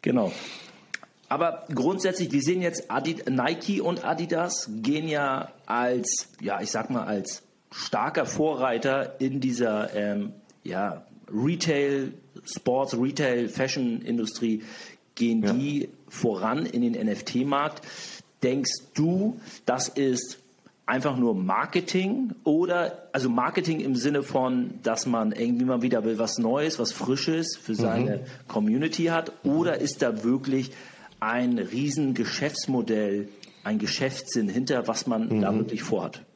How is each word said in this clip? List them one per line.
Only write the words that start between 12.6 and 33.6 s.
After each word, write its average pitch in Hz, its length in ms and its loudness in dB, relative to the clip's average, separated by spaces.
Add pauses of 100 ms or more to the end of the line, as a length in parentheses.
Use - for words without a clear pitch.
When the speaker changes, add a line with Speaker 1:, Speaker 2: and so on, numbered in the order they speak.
Speaker 1:
Retail, 127 480 2
Fashion-Industrie, 117 1120 -2 (540)
gehen 113 280 2
Speaker 2:
Ja. 104 100 4
Speaker 1:
die 143 340 0 (220)
voran 113 560 0
in 120 160 -2
den 117 120 2
N-F-T-Markt. 139 880 0 (640)
Denkst 131 280 0 (240)
du, 185 440 2 (260)
das 127 240 0
ist 131 500 0 (480)
einfach 131 300 2
nur 120 160 4
Marketing 180 1120 0
oder, 170 680 2
also 131 180 0
Marketing 156 500 0
im 135 160 0
Sinne 139 260 2
von, 127 640 0
dass 113 240 0
man 113 240 2
irgendwie 120 340 0
mal 123 160 2
wieder 120 220 2
will, 113 160 0
was 113 180 0
Neues, 139 400 2
was 117 140 -2
Frisches 160 680 0
für - 120 -6
Speaker 2:
Mhm. 110 60 0
Speaker 1:
seine 110 420 2 (280)
Community 131 580 2
hat, 165 260 0 (120)
oder 156 380 2
ist 139 220 0
da 110 200 0
wirklich 135 460 2 (520)
ein 120 360 2
riesen 135 560 0
Geschäftsmodell, 110 1160 0 (340)